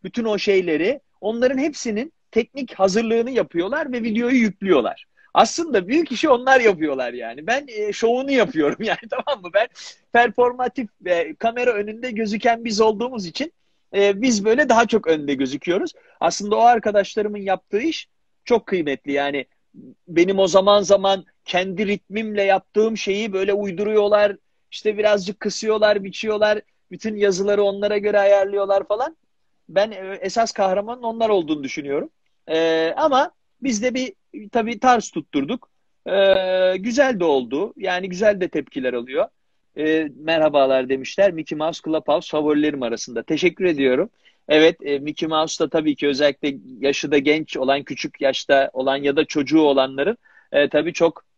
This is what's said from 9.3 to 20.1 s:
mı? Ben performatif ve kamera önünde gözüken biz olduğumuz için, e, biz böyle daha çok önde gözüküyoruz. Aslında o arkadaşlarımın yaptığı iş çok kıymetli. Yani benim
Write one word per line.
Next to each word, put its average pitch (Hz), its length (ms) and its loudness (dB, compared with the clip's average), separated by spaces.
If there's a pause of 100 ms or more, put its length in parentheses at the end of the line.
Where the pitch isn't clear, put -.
mı? 175 120 -12
Ben 220 140 2 (440)
performatif 247 760 0 (120)
ve 170 380 -2
kamera 240 340 0
önünde 220 380 -6
gözüken 226 540 -2
biz 220 160 -4
olduğumuz 220 460 0
için, 294 260 -8 (420)
e, 202 280 2
biz 220 220 2
böyle 247 240 2
daha 233 180 6
çok 220 200 0
önde 147 280 0
gözüküyoruz. 175 580 -2 (280)
Aslında 202 360 -2
o 220 40 0
arkadaşlarımın 208 800 2
yaptığı 190 420 -4
iş 311 280 -6 (360)
çok 233 220 0
kıymetli. 147 460 -4
Yani 139 340 -2 (640)
benim 185 300 2